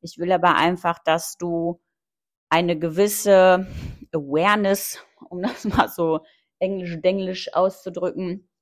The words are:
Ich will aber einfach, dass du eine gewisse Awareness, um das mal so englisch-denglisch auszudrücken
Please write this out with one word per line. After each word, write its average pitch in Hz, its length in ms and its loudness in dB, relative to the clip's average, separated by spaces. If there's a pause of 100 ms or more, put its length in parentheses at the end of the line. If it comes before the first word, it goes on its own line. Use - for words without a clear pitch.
Ich - 160 -18
will 175 140 -2
aber 175 240 4
einfach, 170 480 0
dass 165 340 -2
du 170 440 -4 (680)
eine 170 300 2
gewisse 185 880 4 (460)
Awareness, 196 880 0 (260)
um 180 120 -10
das 233 240 -6
mal 220 240 2
so 160 320 -2 (380)
englisch-denglisch 185 920 -4
auszudrücken 180 960 -4 (120)